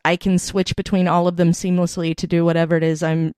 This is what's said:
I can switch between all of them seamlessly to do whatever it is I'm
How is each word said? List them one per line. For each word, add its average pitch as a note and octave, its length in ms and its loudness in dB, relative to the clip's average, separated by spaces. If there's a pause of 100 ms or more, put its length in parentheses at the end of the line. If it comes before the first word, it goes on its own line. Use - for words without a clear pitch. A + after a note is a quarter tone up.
I E3+ 100 2
can F3+ 240 0
switch - 360 -2
between F#3 320 0
all F3 200 2
of F3 100 0
them E3+ 140 4
seamlessly F3 640 -2
to - 100 -6
do E3+ 180 2
whatever E3 320 2
it D#3+ 60 0
is D#3+ 200 0
I'm D#3+ 340 0